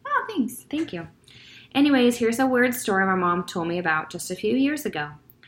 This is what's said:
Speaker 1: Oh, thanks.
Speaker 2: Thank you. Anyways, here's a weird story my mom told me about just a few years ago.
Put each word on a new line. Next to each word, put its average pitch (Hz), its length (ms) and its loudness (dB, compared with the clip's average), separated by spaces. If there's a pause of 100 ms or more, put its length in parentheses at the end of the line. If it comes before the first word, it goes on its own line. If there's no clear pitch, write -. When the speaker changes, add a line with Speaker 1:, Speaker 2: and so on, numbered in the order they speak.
Speaker 1:
Oh, 539 220 0
thanks. 330 420 -4
Speaker 2:
Thank 302 220 -4
you. 165 160 -10 (680)
Anyways, 262 440 6
here's 233 200 0
a 262 80 2
weird 247 280 4
story 196 320 0
my 190 100 2
mom 180 280 0
told 170 240 -6
me 170 100 -2
about 160 320 -2
just - 200 -10
a 185 60 -6
few 214 200 -2
years 277 300 0
ago. 156 220 -6 (400)